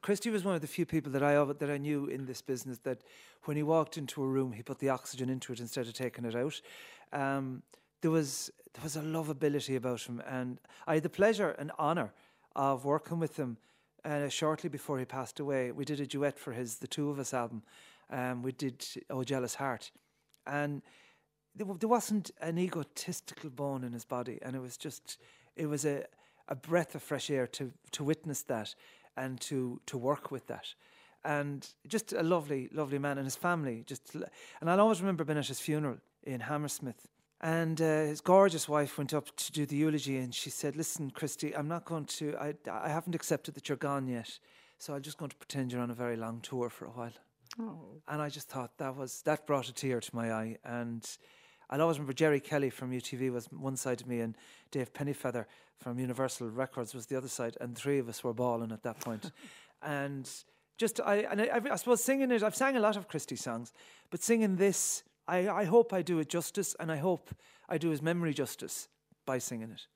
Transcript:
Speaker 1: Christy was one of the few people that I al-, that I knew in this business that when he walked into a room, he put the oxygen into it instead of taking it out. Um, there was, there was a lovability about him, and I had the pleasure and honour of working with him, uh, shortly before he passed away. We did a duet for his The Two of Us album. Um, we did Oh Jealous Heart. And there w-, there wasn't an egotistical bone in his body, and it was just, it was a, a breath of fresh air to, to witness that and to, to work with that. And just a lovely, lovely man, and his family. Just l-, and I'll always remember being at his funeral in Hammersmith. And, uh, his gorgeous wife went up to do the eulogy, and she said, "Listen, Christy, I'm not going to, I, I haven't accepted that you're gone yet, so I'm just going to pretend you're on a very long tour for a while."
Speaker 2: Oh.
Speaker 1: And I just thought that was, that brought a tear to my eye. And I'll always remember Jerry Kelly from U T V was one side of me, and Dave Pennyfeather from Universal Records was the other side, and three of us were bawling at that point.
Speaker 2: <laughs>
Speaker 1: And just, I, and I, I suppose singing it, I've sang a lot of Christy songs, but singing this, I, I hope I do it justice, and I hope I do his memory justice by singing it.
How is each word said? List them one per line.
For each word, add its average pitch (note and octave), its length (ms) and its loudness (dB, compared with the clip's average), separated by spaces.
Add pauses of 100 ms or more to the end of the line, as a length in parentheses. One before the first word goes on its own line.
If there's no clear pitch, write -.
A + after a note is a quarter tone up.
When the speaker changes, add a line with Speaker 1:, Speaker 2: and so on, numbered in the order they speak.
Speaker 1:
Christy G#3 300 0
was G#3 120 2
one F#3+ 120 2
of D#3+ 80 0
the D#3 40 -6
few E3+ 200 0
people D3 260 0
that C3+ 100 2
I C#3+ 120 8
al-, C#3+ 180 6
that C#3+ 180 -2
I D3 60 0
knew C#3+ 300 0
in C3+ 180 -4
this B2+ 160 -8
business B2+ 380 -4
that B2+ 240 -4 (420)
when D3+ 140 0
he D3+ 40 2
walked D#3 360 4
into C#3 240 -4
a C3 40 2
room, C3 260 2
he A2 100 -8
put B2+ 160 -6
the C#3 100 2
oxygen B2+ 400 -2
into C3 240 -4
it A#2 80 -8
instead A#2+ 260 -4
of A#2 60 -8
taking A#2+ 320 -4
it A2+ 100 -2
out. C3 260 -2 (520)
Um, C3+ 500 -2 (380)
there E3 100 4
was, D3+ 400 2 (220)
there - 120 -14
was D3+ 120 -6
a D#3 60 -4
lovability D3 760 0
about A#2+ 320 0
him, A#2 180 -6
and B2+ 340 -4 (260)
I - 80 4
had D#3 80 6
the E3+ 80 0
pleasure G3+ 480 6
and D3 200 -6
honour D#3 360 2 (420)
of C3+ 300 2
working D#3 340 2
with D#3 160 -2
him, B2 220 -2 (440)
uh, D3 260 0
shortly D#3 420 0
before C#3 280 -4
he B2+ 60 -2
passed C3 360 -8
away. C3+ 320 0
We C#3 120 -4
did C#3+ 160 -4
a C#3+ 60 -2
duet C#3 320 0
for - 140 -8
his A#2 240 -4
The - 100 -10
Two D3 240 -2
of C#3 80 -4
Us C3+ 160 -4
album. A#2 280 -2 (460)
Um, B2+ 340 -4
we C3 100 -2
did C3 340 -4 (240)
Oh C3 140 -2
Jealous B2+ 320 -2
Heart. C3+ 340 -4 (560)
And D3 340 0 (760)
there G3+ 100 -4
w-, F#3+ 120 -6
there A3 100 2
wasn't G#3+ 420 2 (100)
an E3 160 0
egotistical - 960 -2
bone C3+ 320 -2
in A#2+ 100 -4
his A#2 120 -8
body, B2 380 -4
and B2+ 120 -6
it C3 60 -4
was B2+ 160 -10
just, - 420 -10 (380)
it D#3 100 -2
was D3 180 0
a, C#3+ 200 2 (420)
a - 80 -4
breath D#3+ 400 2
of D3 80 -6
fresh - 280 -2
air C3 180 2
to, B2+ 240 -6 (180)
to - 140 -4
witness D#3 380 0
that A2 320 -4 (420)
and C3 240 -4
to, B2+ 460 -2
to C3+ 120 -6
work C3+ 320 0
with C3 160 -8
that. - 280 -10 (500)
And C#3+ 440 -2 (200)
just A3 240 -2
a - 100 2
lovely, D3 500 2
lovely C#3+ 280 0
man, C#3 180 0
and C3+ 80 -2
his C3 80 -4
family. D3+ 520 0
Just - 280 -12
l-, - 80 -6 (380)
and E3 100 2
I'll F#3+ 100 8
always G#3+ 200 8
remember F3+ 240 2
being D3+ 140 2
at C3 80 0
his C3 120 -6
funeral D3+ 400 0 (240)
in B2+ 180 -4
Hammersmith. C#3+ 680 -4 (320)
And, D#3+ 400 2
uh, D#3 260 6
his D3+ 140 -2
gorgeous F#3 480 8
wife D3 300 2
went C#3+ 140 0
up D3 240 -2
to - 160 -4
do D3 140 2
the C#3+ 100 -2
eulogy, C#3+ 420 2
and B2 160 -4
she - 160 -4
said, C#3+ 260 -2
"Listen, D#3 340 -2
Christy, D3 460 -4
I'm D3 120 0
not E3+ 160 -2
going D#3 220 -4
to, D3 300 -4
I, D3 180 -4 (160)
I - 180 -2
haven't E3 260 0
accepted D3+ 400 -2
that - 140 -12
you're C#3+ 80 0
gone C#3 320 0
yet, A#2 300 -6 (400)
so - 160 -8
I'm C#3 80 -6
just D3 160 -12
going C#3 120 -8
to - 60 -18
pretend C3 360 -4
you're B2 80 -2
on A#2+ 100 -2
a A#2 40 -4
very A#2+ 220 0
long A2+ 240 -6
tour A#2+ 280 -2
for - 180 -10
a - 40 -10
while." A#2 220 -8 (480)
Speaker 2:
Oh. D#3 480 -10
Speaker 1:
And D3+ 120 -4
I D3 80 -2
just C#3 200 -10
thought B2 300 -6
that C3+ 180 -4
was, C3+ 260 -8
that D3+ 240 2
brought C3 220 2
a B2+ 40 -10
tear B2 280 0
to - 160 -8
my A#2 160 0
eye. A2 320 -2
And A#2 440 -6 (600)
I'll C#3 100 2
always D#3+ 180 6
remember C#3 140 -4
Jerry D3 280 6
Kelly C#3 300 2
from B2+ 220 -6
U B2 80 -2
T - 160 -8
V B2+ 140 0
was A#2+ 220 -4
one C3+ 240 -4
side B2+ 240 -2
of B2 80 -10
me, A#2+ 100 0
and A2+ 180 -2 (360)
Dave C3 200 -2
Pennyfeather B2+ 520 -2 (320)
from B2 240 -4
Universal B2+ 500 0
Records B2 420 -4
was A#2+ 140 -10
the C3+ 100 -2
other C3 120 -4
side, A#2 320 -4
and A#2+ 180 -8
three C#3+ 220 2
of A#2 80 -2
us - 160 -10
were A#2+ 100 0
bawling A#2 380 0
at G#2+ 100 -10
that A#2 160 -6
point. A#2 380 -6
Speaker 2:
<laughs> - 40 -20 (400)
Speaker 1:
And C#3 480 -4 (480)
just, - 240 0
I, G3+ 180 6 (120)
and G3+ 100 2
I, A#3+ 200 4 (100)
I G3 60 2
suppose A#3+ 260 4
singing C4+ 300 4
it, A3 100 4
I've G#3+ 140 2
sang C4 200 4
a A#3+ 40 4
lot G#3 160 6
of F#3+ 100 -6
Christy C#3 300 -4
songs, A#2 360 -6 (380)
but - 140 -4
singing A3 320 4
this, - 480 2 (240)
I, F3+ 200 4
I G3 160 2
hope A3+ 280 8
I F#3 100 2
do E3+ 180 2
it D3+ 80 0
justice, - 520 -2
and E3 100 -2
I D#3+ 60 0
hope E3 380 0 (340)
I E3 100 0
do E3 120 2
his D3 100 2
memory E3 320 2
justice - 560 -4 (380)
by C3 120 0
singing A2+ 320 -6
it. - 260 -16